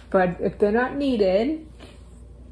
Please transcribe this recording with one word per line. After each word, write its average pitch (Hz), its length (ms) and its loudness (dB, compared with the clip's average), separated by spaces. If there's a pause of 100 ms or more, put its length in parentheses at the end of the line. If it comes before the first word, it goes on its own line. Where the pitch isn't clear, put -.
but 185 320 2
if - 180 -4
they're 208 140 2
not 254 240 -2
needed, 247 680 0 (840)